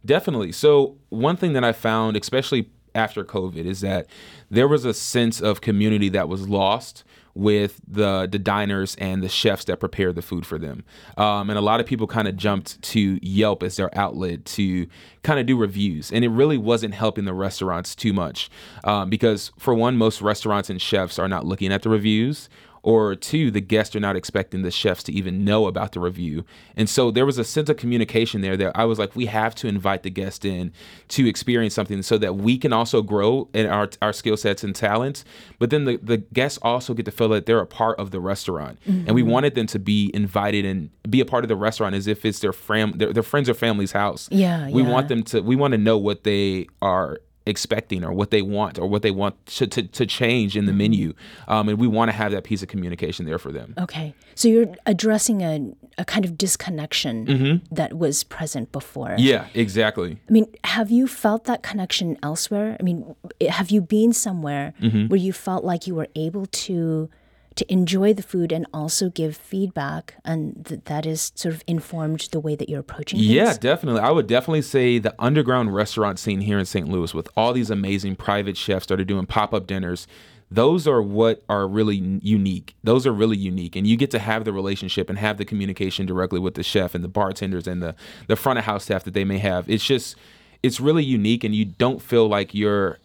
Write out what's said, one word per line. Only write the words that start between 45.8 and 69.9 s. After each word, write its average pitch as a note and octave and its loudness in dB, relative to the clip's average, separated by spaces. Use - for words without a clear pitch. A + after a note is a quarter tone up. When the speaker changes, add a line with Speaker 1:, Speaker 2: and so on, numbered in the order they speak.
Speaker 1:
what G2+ -2
they G2+ 0
are F#2 0
expecting G2 -4
or F#2 -4
what G2+ 0
they G#2+ 4
want G2+ -2
or F2+ -2
what G#2 0
they G#2+ 2
want G2 -2
to, - -2
to, A#2+ -4
to A2+ -2
change A#2 0
in G#2 0
the G2 2
Speaker 2:
Mm-hmm. G2 2
Speaker 1:
menu. G2+ 2
Um, G#2+ 2
and G#2+ 0
we B2 4
wanna A2+ 2
have G#2 -2
that F#2+ -4
piece G2 -4
of F#2 -12
communication F2 -6
there D#2 -4
for C#2 -8
them. D2 -12
Speaker 2:
Okay. D#3+ -6
So - 4
you're A3+ 6
addressing G#3+ 2
a, D#3 -2
a F3+ -4
kind - 0
of F3 -4
disconnection D3+ -4
Speaker 1:
Mm-hmm. C#3 2
Speaker 2:
that E3 -2
was D3+ 0
present - -8
before. C3 -8
Speaker 1:
Yeah, B2 4
exactly. G#2+ 0
Speaker 2:
I - 4
mean, A3 6
have A3 -2
you A#3+ 4
felt A3+ -2
that A#3+ -4
connection F#3 -4
elsewhere? G3+ -4
I - -4
mean, E3+ -2
have F3 -2
you G#3 6
been G#3+ 4
somewhere D3 -4
Speaker 1:
Mm-hmm. A2 2
Speaker 2:
where F#3+ 4
you F#3 0
felt - -4
like F3 -2
you F3+ -6
were D#3+ -4
able E3+ -4
to, D#3+ -2
to - -4
enjoy F#3 4
the G3 -2
food E3+ -2
and E3 -2
also E3 -2
give D#3+ -4
feedback, E3 -6